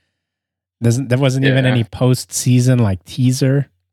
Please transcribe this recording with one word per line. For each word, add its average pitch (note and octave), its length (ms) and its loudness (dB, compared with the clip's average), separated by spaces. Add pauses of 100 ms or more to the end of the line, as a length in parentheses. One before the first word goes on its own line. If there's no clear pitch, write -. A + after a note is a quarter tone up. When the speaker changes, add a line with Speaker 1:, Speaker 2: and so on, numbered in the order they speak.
(840)
Speaker 1:
Doesn't, A#2 260 0
there B2 100 0
wasn't C3 280 0
even C3 180 2
Speaker 2:
Yeah. B2+ 60 2
Speaker 1:
any A#2+ 140 0
post-season, B2+ 960 0
like, G2 240 -2
teaser C3 680 -2 (220)